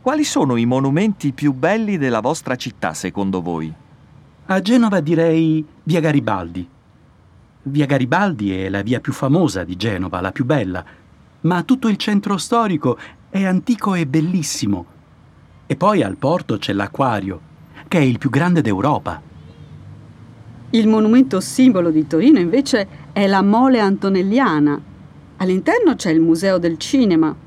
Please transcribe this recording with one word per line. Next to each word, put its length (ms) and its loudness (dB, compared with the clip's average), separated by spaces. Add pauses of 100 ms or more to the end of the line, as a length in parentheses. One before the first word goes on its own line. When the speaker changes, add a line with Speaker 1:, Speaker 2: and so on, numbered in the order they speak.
Speaker 1:
Quali 240 0
sono 320 0
i 80 2
monumenti 680 0
più 200 -2
belli 460 -2
della 220 0
vostra 360 -4
città, 380 -8
secondo 480 -4
voi? 280 -6 (760)
Speaker 2:
A 160 0
Genova 380 2
direi 640 2 (200)
via 180 0
Garibaldi. 680 -2 (1000)
Via 200 0
Garibaldi 720 0
è 140 -4
la 100 -4
via 200 -2
più 120 -6
famosa 500 0
di 140 -8
Genova, 460 -4
la 100 -4
più 140 -4
bella, 360 -2 (600)
ma 220 0
tutto 240 0
il 100 -4
centro 400 -2
storico 580 -2 (320)
è 160 -2
antico 500 -2
e 120 -2
bellissimo. 800 -2 (800)
E 100 -4
poi 260 2
al 140 -4
porto 400 -2
c'è 160 -6
l'acquario, 680 -4 (480)
che 100 0
è 40 4
il 140 2
più 140 -4
grande 320 2
d'Europa. 720 -4 (1400)
Speaker 3:
Il 180 2
monumento 500 4
simbolo 520 2
di 180 0
Torino, 320 4
invece, 480 0 (240)
è 160 2
la 120 4
Mole 380 4
Antonelliana. 1000 2 (580)
All'interno 580 2
c'è 160 -4
il 100 4
Museo 380 2
del 180 -2
Cinema. 580 2 (120)